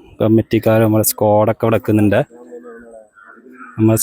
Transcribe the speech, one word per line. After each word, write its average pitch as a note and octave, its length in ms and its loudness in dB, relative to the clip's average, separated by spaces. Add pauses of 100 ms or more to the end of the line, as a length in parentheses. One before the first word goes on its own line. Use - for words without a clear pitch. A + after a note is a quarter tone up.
(220)
കമ്മിറ്റിക്കാരും A2 640 0
നമ്മുടെ G#2+ 260 0
സ്ക്വാഡൊക്കെ G#2+ 540 0
ഇവിടെ A2+ 120 0
നിൽക്കുന്നുണ്ട്. G#2+ 420 0 (1600)
നമ്മുടെ A2 260 2